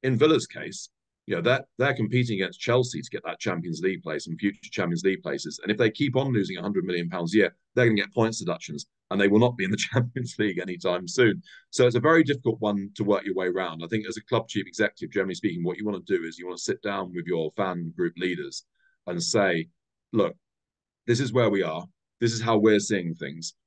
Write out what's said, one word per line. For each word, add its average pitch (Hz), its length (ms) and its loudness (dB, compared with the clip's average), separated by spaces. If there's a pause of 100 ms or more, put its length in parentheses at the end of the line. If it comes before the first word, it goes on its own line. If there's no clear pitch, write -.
In 131 140 2
Villa's 151 300 4
case, - 420 -12 (380)
you 90 100 -2
know, 85 60 -2
they're, 123 220 2 (120)
they're 135 180 2
competing 120 460 0
against 90 180 -4
Chelsea 123 420 0
to - 100 -12
get - 160 -8
that 85 120 -8
Champions 87 420 -4
League 90 220 -2
place 78 240 -6
and 82 140 -8
future 101 220 -2
Champions 85 420 -4
League 95 180 2
places. - 400 -6
And 101 80 -4
if 107 60 2
they 110 140 4
keep 131 260 -2
on 135 160 0
losing 92 240 0
a 85 60 -8
hundred 98 220 -2
million 87 240 -2
pounds 87 260 -4
a 110 40 8
year, - 180 4 (180)
they're 123 120 4
gonna 110 100 4
get 101 180 -2
points 113 260 2
deductions, 80 460 -6 (260)
and 98 80 0
they 98 80 6
will 104 100 6
not 123 180 4
be 95 80 -4
in 95 60 -2
the 107 60 0
<laughs> - 160 -4
Champions 123 480 -2
League 98 180 0
anytime 90 480 -2
soon. 101 360 4 (280)
So 127 160 4
it's 120 80 4
a 123 60 4
very 160 240 6
difficult 120 360 0
one 101 360 -2
to 110 80 -2
work 101 200 2
your 95 100 -4
way 92 120 0
around. 87 380 -2
I 82 40 -10
think 107 200 -2
as 92 80 -6
a 110 80 -12
club 117 240 0
chief 95 180 -4
executive, 92 460 -2
generally 95 240 0
speaking, 87 260 -2
what 87 140 -2
you 107 80 -8
wanna 101 220 -2
do 90 180 0
is 82 140 -10
you 90 80 -12
wanna 90 120 -8
sit - 240 -6
down 95 320 -4
with 87 120 -6
your 82 300 -2
fan 87 380 -4
group 85 220 -2
leaders 85 480 -6 (420)
and 87 160 -4
say, 87 440 2 (460)
"Look, 92 240 0 (680)
this 117 120 2
is 123 140 -2
where 117 160 4
we 98 140 2
are. 80 240 -4 (340)
This 117 120 2
is 110 100 -6
how 117 160 2
we're 104 220 6
seeing 90 340 -2
things. 80 400 -10 (120)